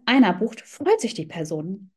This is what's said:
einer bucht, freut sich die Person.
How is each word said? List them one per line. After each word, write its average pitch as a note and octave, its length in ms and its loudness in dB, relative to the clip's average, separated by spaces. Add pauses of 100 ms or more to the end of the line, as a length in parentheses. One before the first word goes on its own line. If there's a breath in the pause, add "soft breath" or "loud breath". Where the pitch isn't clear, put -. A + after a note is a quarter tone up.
einer A#3 280 6
bucht, G3+ 280 -4
freut G4+ 380 0
sich A3 140 -6
die D#3+ 120 -8
Person. E3 720 -8